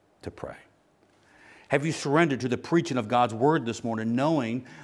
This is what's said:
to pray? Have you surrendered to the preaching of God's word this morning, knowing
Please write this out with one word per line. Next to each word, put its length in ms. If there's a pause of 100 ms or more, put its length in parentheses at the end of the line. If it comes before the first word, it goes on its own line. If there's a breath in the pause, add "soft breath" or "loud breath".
(200)
to 100
pray? 260 (1120 loud breath)
Have 180
you 60
surrendered 480
to 80
the 100
preaching 400
of 100
God's 240
word 320
this 180
morning, 320
knowing 520 (180 loud breath)